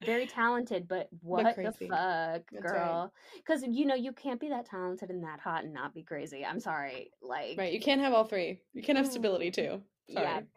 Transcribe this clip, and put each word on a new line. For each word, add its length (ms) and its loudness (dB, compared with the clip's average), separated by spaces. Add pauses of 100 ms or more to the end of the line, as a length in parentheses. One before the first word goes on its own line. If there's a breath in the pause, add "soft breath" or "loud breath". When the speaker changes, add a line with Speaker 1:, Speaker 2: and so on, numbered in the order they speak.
Speaker 1:
Very 240 2
talented, 640 2
but 220 -2
Speaker 2:
But 120 -18
Speaker 1:
what 340 4
the 60 -4 (100)
Speaker 2:
crazy. 160 -8
Speaker 1:
fuck, 640 0
Speaker 2:
That's 140 -10
right. 80 0
Speaker 1:
girl? 400 0 (320 loud breath)
'Cause, 240 2
you 160 2
know, 120 6
you 160 -2
can't 280 -6
be 80 -4
that 160 -2
talented 460 -4
and 140 -4
that 160 -8
hot 240 -2
and 100 -8
not 180 -6
be 120 -12
crazy. 380 -6
I'm 180 -2
sorry, 500 -4 (100)
like 380 -6
Speaker 2:
Right, 160 0
you 60 -2
can't 200 4
have 140 4
all 100 8
three. 380 -2 (100)
You 100 -10
can't 140 4
have 120 4
Speaker 1:
Ooh. 20 0
Speaker 2:
stability 400 2
too. 320 -2 (240)
Speaker 1:
Yeah, 160 -2
Speaker 2:
Sorry. 240 0 (100)